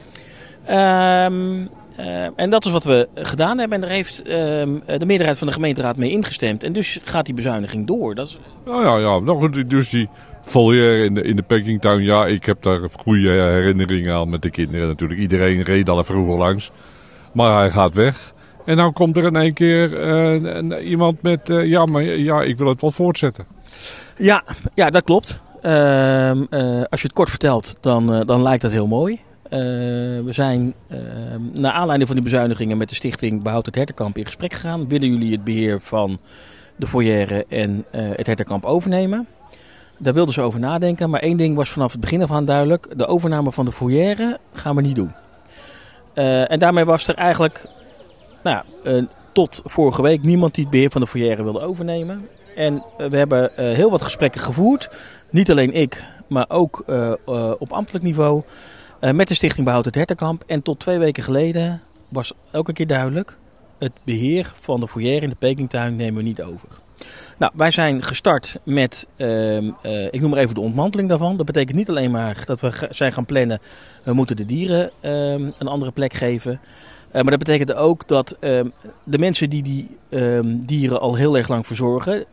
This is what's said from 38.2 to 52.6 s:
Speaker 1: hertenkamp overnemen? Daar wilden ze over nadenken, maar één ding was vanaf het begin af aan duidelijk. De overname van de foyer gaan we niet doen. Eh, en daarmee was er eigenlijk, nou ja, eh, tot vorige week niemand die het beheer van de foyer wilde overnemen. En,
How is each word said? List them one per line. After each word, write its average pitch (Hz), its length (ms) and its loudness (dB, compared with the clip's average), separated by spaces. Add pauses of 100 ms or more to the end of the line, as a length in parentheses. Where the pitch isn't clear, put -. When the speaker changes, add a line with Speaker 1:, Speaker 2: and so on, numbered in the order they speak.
Speaker 1:
hertenkamp 101 380 -4
overnemen? 190 640 -2 (720)
Daar 131 160 0
wilden 160 200 2
ze 143 60 -2
over 117 200 -2
nadenken, 165 500 -2
maar 151 100 -2
één 170 160 0
ding 160 200 0
was 143 120 -2
vanaf 131 240 -2
het 120 80 -10
begin 170 220 -2
af 147 80 0
aan 147 140 0
duidelijk. 147 520 0
De 127 100 0
overname 160 460 0
van 135 120 -2
de 123 80 -2
foyer 196 640 0 (160)
gaan 147 240 -6
we 143 60 2
niet 139 120 0
doen. 92 180 -2 (1000)
Eh, 131 360 2
en 156 80 0
daarmee 175 260 4
was 160 240 2
er 175 60 -2
eigenlijk, 165 520 0 (760)
nou 147 140 0 (260)
ja, - 80 -4
eh, 127 120 2 (300)
tot - 320 2
vorige 139 380 2
week 147 200 4
niemand 170 320 4
die 151 100 -2
het 143 80 -4
beheer 135 180 4
van 135 100 0
de 120 60 2
foyer 113 380 -2
wilde 107 160 -4
overnemen. 175 680 -6 (280)
En, 147 280 -2 (140)